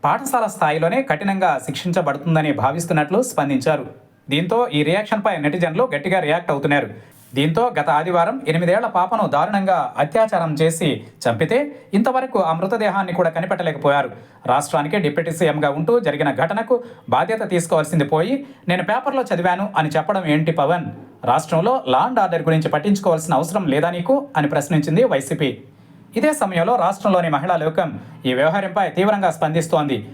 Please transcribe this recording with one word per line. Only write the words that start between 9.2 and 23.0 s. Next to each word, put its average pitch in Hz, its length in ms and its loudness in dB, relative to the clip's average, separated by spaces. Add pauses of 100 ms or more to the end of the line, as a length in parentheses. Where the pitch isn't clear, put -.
దారుణంగా 180 720 0
అత్యాచారం 175 560 0
చేసి 156 500 0 (240)
చంపితే 165 480 0 (180)
ఇంతవరకు 254 480 2
ఆ 170 100 2
మృతదేహాన్ని 190 600 0
కూడా 175 180 2
కనిపెట్టలేకపోయారు. 160 800 0 (360)
రాష్ట్రానికి 151 520 0
డిప్యూటీ 160 320 0
సీఎంగా 151 400 2
ఉంటూ 165 300 2
జరిగిన 147 320 -2
ఘటనకు 220 520 0 (240)
బాధ్యత 220 420 0
తీసుకోవాల్సింది 165 540 2
పోయి, 214 420 -2 (220)
"నేను 180 160 0
పేపర్లో 262 380 0 (120)
చదివాను" 180 420 0
అని 156 120 2
చెప్పడం 165 380 -2
ఏంటి 156 260 2
పవన్? 180 320 2 (400)
రాష్ట్రంలో 175 640 2
లా 131 100 2
అండ్ 226 200 0
ఆర్డర్ 170 240 0
గురించి 156 260 2
పట్టించుకోవాల్సిన 160 680 0